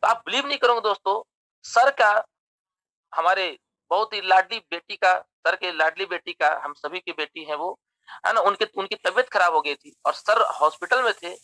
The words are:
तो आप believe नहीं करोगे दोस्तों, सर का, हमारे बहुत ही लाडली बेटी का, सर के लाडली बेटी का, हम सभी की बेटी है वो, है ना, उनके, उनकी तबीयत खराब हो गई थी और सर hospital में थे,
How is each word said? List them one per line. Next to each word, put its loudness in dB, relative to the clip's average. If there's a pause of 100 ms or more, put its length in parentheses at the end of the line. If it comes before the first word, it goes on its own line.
तो 2
आप 0
believe -2
नहीं -4
करोगे 2
दोस्तों, -2 (480)
सर 4
का, 2 (880)
हमारे 0 (320)
बहुत 0
ही -6
लाडली 2
बेटी -12
का, 2
सर -4
के -6
लाडली -2
बेटी -8
का, 0
हम -10
सभी -10
की -12
बेटी -10
है -6
वो, -8 (460)
है 2
ना, 2
उनके, 2
उनकी -8
तबीयत 0
खराब 2
हो 4
गई -4
थी -20 (100)
और 0
सर 2
hospital 0
में 2
थे, -12